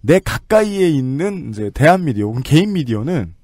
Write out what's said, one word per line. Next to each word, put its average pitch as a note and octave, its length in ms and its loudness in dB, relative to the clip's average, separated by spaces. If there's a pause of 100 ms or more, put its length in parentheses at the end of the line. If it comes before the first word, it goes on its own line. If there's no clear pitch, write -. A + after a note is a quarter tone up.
내 E3 180 4
가까이에 G3+ 680 0
있는 C#3+ 600 -4
이제 G#2 240 -6
대한 F3 320 4
미디어 G#2 220 -2
혹은 A#2+ 160 -6
개인 F#3+ 300 2
미디어는 A#2 600 -4 (100)